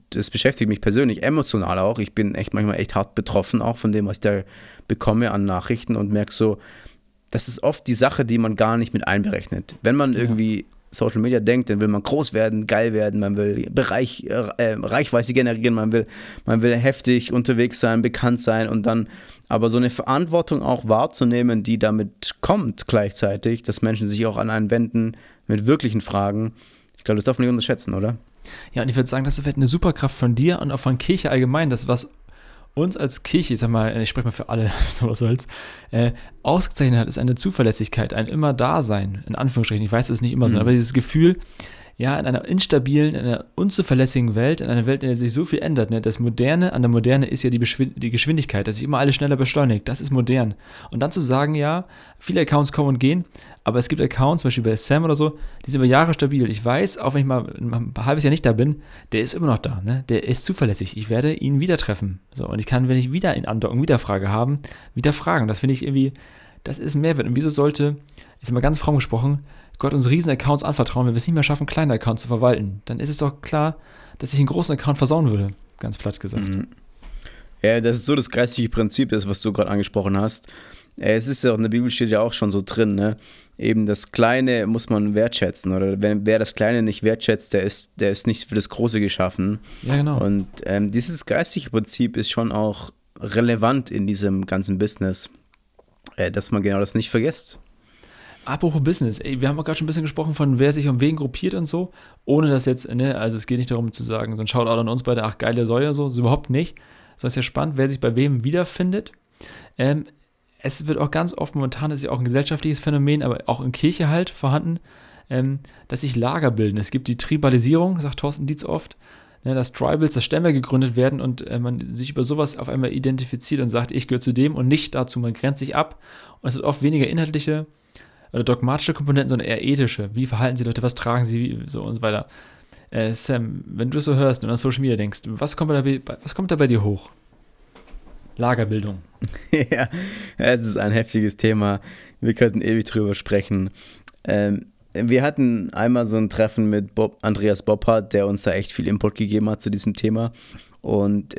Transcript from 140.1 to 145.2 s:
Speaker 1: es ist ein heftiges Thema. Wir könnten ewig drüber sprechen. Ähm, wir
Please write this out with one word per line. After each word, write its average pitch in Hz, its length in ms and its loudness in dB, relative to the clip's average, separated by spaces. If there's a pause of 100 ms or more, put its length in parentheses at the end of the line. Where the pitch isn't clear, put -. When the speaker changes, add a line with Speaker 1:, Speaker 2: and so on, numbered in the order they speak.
Speaker 1:
es 123 240 4
ist 107 160 -2
ein 104 140 0
heftiges 110 460 0
Thema. 104 420 2 (420)
Wir 113 140 2
könnten 110 260 2
ewig 110 240 2
drüber 104 300 0
sprechen. 98 540 -2 (560)
Ähm, 101 420 0 (260)
wir 120 300 2